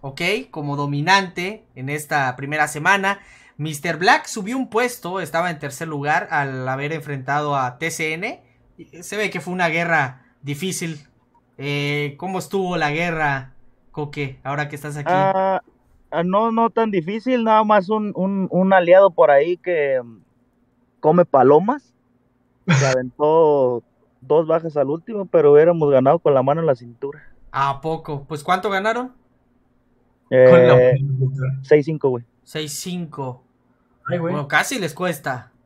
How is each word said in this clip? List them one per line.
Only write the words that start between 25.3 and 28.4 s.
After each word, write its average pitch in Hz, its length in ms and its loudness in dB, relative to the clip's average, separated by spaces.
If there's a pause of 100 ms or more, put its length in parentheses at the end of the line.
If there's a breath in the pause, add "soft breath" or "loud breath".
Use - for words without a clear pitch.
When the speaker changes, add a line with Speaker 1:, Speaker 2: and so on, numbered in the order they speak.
Speaker 2:
hubiéramos 156 380 6
ganado 135 280 4
con 151 160 2
la 127 80 4
mano 143 180 0
en 165 60 -2
la 143 100 2
cintura. 123 560 -16 (200)
Speaker 1:
¿A 139 280 -2
poco? 160 480 -8
Pues, 147 160 -10